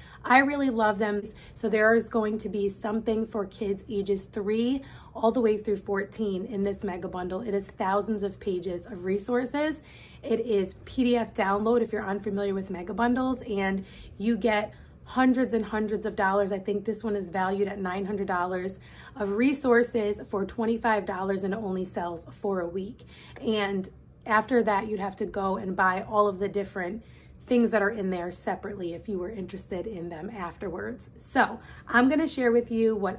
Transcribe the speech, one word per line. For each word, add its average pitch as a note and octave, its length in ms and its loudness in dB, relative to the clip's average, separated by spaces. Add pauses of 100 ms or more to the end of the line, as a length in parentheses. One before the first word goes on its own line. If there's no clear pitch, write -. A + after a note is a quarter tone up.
(240)
I B3 140 8
really C#4 320 2
love G#3+ 280 2
them. G#3 240 0 (320)
So - 140 -4
there A3 260 6
is A3 140 2
going G#3+ 300 0
to G#3+ 100 -6
be G3+ 200 0
something A3 580 -2
for G3+ 200 -4
kids G3 420 -4
ages G3 360 -2
three A3+ 580 0 (320)
all A3+ 160 4
the B3 100 2
way G#3+ 160 4
through G3+ 220 -2
fourteen G3 680 -2
in G3+ 200 -2
this G3 180 -2
Mega F3+ 260 -4
Bundle. F3+ 320 -6
It A3 140 -4
is G3 140 -2
thousands G3+ 540 0
of G3 160 -4
pages F3+ 460 -4
of F3 200 -10
resources. B3 760 0 (400)
It A3+ 180 0
is G3+ 340 0 (100)
P - 200 0
D A#3+ 120 4
F A3+ 160 -2
download G#3+ 480 2
if A3 120 -2
you're G#3+ 120 -2
unfamiliar G3 480 -2
with F#3+ 160 -4
Mega F3 240 -6
Bundles, B3 560 2
and G3 380 0 (320)
you A3+ 180 2
get G#3+ 380 0 (300)
hundreds B3+ 500 4
and A3 100 2
hundreds G#3+ 400 -2
of G#3 120 -4
dollars. G3 360 4
I G3 60 -2
think G3+ 260 -2
this G#3 180 -4
one G#3+ 140 -2
is F3+ 140 -6
valued G3 380 0
at G3+ 100 -6
nine F#3+ 260 -4
hundred G3 220 -2
dollars F#3 520 -2 (380)
of G3+ 140 -2
resources A#3 960 2
for G3 160 -2
twenty-five A3 600 0
dollars, F#3+ 380 -2
and G3 100 0
it A3 40 -4
only F#3 280 -4
sells F3 400 -6 (160)
for G3 180 0
a E3+ 80 -2
week. F#3+ 380 -8 (340)
And G3 480 0 (380)
after A3 380 4
that, G3+ 220 2
you'd G#3 140 -4
have G3 160 -4
to G#3+ 80 -4
go F#3+ 320 -2
and F#3+ 180 -4
buy F#3 280 4
all G#3 260 4
of F#3 120 -2
the G3 80 0
different G3 540 -4 (440)
things A#3+ 240 6
that G#3+ 120 4
are G3+ 80 4
in G3+ 200 -2
there F3+ 200 -2
separately F#3+ 600 -6
if E3+ 160 -12
you G3 100 -2
were F3+ 120 -6
interested F#3 540 -8
in F3 240 -8
them E3+ 220 -10
afterwards. G3+ 800 -8 (100)
So - 400 0 (300)
I'm B3 200 6
gonna D#4 200 4
share B3 240 2
with A#3 180 4
you A3+ 240 4
what F#3+ 240 -2